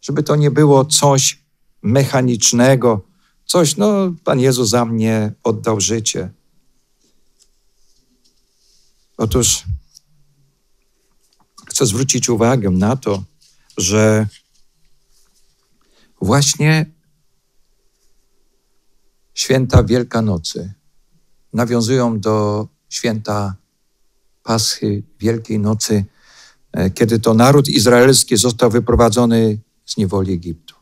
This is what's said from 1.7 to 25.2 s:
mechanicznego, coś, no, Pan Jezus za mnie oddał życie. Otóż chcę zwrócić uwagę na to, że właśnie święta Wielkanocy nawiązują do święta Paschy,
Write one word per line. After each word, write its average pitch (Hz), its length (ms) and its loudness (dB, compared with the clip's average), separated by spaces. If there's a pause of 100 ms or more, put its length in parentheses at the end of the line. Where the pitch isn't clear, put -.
mechanicznego, 123 1200 2 (440)
coś, 165 320 0
no, 202 360 0 (100)
Pan 147 160 -2
Jezus 123 300 0
za 120 160 0
mnie 110 460 -2 (120)
oddał 107 380 -2
życie. 98 520 -6 (2750)
Otóż 113 460 -2 (2000)
chcę - 160 0
zwrócić 120 440 -4
uwagę 117 400 0
na 95 260 0
to, 101 280 -6 (540)
że 107 500 0 (1900)
właśnie 147 640 0 (2500)
święta 131 500 2
Wielkanocy 104 880 -2 (800)
nawiązują 117 680 0
do 104 480 -2 (220)
święta 104 680 -6 (960)
Paschy, 110 540 -4 (160)